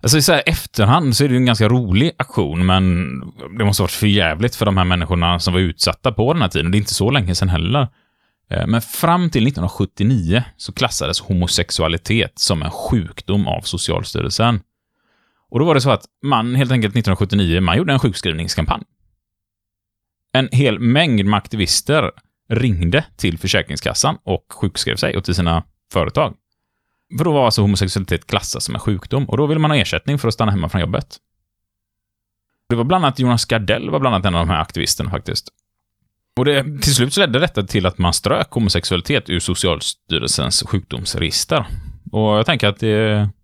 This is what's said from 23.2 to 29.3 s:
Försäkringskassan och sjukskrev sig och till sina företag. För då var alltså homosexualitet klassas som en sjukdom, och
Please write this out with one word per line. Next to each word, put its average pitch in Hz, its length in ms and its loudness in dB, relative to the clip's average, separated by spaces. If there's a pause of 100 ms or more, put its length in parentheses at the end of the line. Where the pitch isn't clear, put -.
Försäkringskassan - 840 -2
och - 220 -4 (140)
sjukskrev - 360 -2
sig - 200 -2
och 95 80 -6
till 87 100 -2
sina 82 280 0 (300)
företag. 95 420 -2 (840)
För 156 60 0
då 170 80 2
var 139 120 4
alltså 110 180 2
homosexualitet 95 640 0
klassas - 380 -4
som - 100 -8
en - 60 -6
sjukdom, 123 440 -4
och - 120 -4